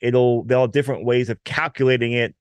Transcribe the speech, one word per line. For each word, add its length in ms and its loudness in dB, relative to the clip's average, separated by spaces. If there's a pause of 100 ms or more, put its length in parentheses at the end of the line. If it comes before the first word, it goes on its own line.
it'll, 420 2
they'll 180 2
have 100 0
different 340 -2
ways 240 0
of 140 -8
calculating 680 0
it 280 -2